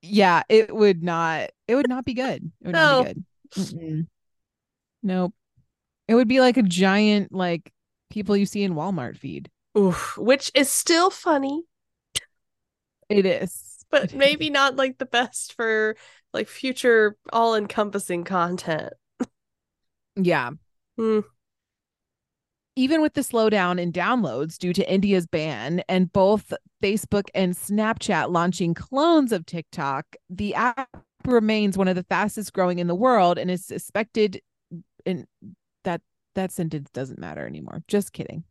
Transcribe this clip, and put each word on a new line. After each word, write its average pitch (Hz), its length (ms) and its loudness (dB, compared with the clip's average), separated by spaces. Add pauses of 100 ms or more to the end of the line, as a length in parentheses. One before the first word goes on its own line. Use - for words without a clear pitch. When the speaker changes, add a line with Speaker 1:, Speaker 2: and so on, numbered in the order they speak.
Speaker 1:
yeah, 185 460 4
it 220 260 6
would 202 300 4
not, 165 460 -2 (180)
it 220 80 2
would 277 140 2
not 254 160 -4
be 262 80 -4
good. 226 380 -6 (100)
It - 60 -12
would 180 80 -4
not 320 140 6
be 277 60 4
Speaker 2:
No. 254 80 4
Speaker 1:
good. - 220 -8 (320)
Mm-mm. 165 500 -6 (960)
Nope. 185 300 -2 (760)
It 226 80 4
would 247 140 4
be 262 100 4
like 254 180 6
a 254 60 4
giant, 196 720 2
like, 175 380 -4 (380)
people 208 280 -2
you 202 80 4
see 202 180 -4
in 185 120 -2
Walmart 156 420 -6
feed. - 320 -12 (280)
Speaker 2:
Oof, 185 400 2
which 262 380 2
is 285 160 4
still 339 400 2
funny. 294 520 -2 (1500)
Speaker 1:
It 202 160 4
is. - 680 -6
Speaker 2:
But 285 140 2
Speaker 1:
It - 100 -8
Speaker 2:
maybe 294 320 2
Speaker 1:
is. 294 40 -4
Speaker 2:
not, 277 240 2
like, 262 220 -2
the 262 80 -6
best - 480 -4
for, 220 420 -2 (380)
like, 214 140 -4
future 233 680 2 (180)
all-encompassing 208 880 0
content. 175 720 -4 (1200)
Speaker 1:
Yeah. 160 360 0 (460)
Speaker 2:
Hmm. 220 220 0 (1600)
Speaker 1:
Even 269 260 2
with 302 120 0
the 285 80 -2
slowdown 208 580 0
in 175 120 -4
downloads 170 680 -2
due 180 160 -4
to 190 180 0
India's 190 360 2
ban 156 600 -4
and 185 240 2
both 202 400 2 (280)
Facebook 202 440 -2 (100)
and 185 180 0
Snapchat 208 800 -2
launching 175 420 0
clones 285 580 2
of 175 140 -4
TikTok, 147 680 -8 (140)
the 208 260 -6
app 247 340 -2 (360)
remains 214 520 2
one 190 120 2
of 185 60 0
the 180 80 -4
fastest 196 500 -4
growing 180 260 0
in 175 80 -2
the 170 80 0
world 196 420 4
and 180 140 -4
is 180 140 -6
suspected 214 760 -4 (680)
in, 185 220 -6 (560)
that, 170 180 -6 (340)
that 190 160 -4
sentence 156 420 -6
doesn't - 260 -10
matter 76 260 -12
anymore. 78 420 -14
Just - 260 -2
kidding. - 380 -12